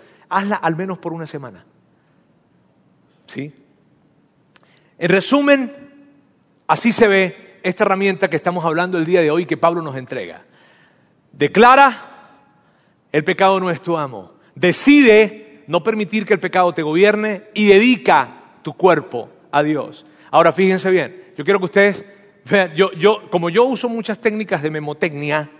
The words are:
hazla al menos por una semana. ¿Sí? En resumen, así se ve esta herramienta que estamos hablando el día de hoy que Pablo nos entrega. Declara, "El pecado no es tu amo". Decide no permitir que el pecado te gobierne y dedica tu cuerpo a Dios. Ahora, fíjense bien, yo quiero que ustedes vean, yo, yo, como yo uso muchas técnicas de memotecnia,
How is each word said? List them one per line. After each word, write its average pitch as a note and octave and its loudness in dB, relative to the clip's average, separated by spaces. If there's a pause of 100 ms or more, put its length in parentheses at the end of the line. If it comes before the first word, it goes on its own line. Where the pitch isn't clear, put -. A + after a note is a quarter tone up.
(300)
hazla G3+ -4
al E3 -4
menos F#3 -8
por E3+ -12
una E3 -12
semana. B2 -16 (1600)
¿Sí? C#3+ -14 (1400)
En E3+ -2
resumen, C4+ 0 (960)
así D#3 0
se A3+ 2
ve F#3+ 0 (160)
esta F#3 -2
herramienta G3 -2
que D#3 -4
estamos F3 -4
hablando F3 -4
el E3 -2
día F3 2
de D3+ 0
hoy F3 -2
que D3+ -6
Pablo E3+ 0
nos D3 -10
entrega. A#2 -12 (880)
Declara, A#3+ 4 (1160)
"El D3+ 0
pecado F#3+ 2
no F#3 -4
es E3 -6
tu E3+ -4
amo". A#2+ -10 (220)
Decide G#3+ 2
no E3 -4
permitir G#3+ -4
que G#3 0
el F#3 0
pecado F3+ 0
te E3+ -6
gobierne G3+ 0 (100)
y G#3 0
dedica G3 2 (220)
tu D3 -10
cuerpo D3+ -2 (220)
a D3 0
Dios. D3+ -8 (260)
Ahora, E3 4
fíjense F#3+ 0
bien, E3+ -4
yo D3 -10
quiero G3 0
que F#3 -6
ustedes G3 0 (440)
vean, F#3 0
yo, F3+ 0
yo, G3+ 0
como E3+ -2
yo G#3+ 2
uso B3 -4
muchas A3+ -8
técnicas G#3+ -4
de D#3 -4
memotecnia, D3+ -6 (100)